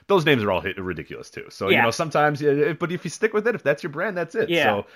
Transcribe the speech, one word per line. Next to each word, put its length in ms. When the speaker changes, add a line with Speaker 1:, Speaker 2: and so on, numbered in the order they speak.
Speaker 1:
those 220
names 160
are 80
all 100
hit, 160
ridiculous 540
too. 180
So, 200
you 60
Speaker 2:
Yeah. 80
Speaker 1:
know, 80
sometimes, 480
yeah, 120
if, 280
but 120
if 120
you 60
stick 240
with 140
it, 80
if 80
that's 180
your 100
brand, 240
that's 200
it. 140
Speaker 2:
Yeah. 140
Speaker 1:
So, 220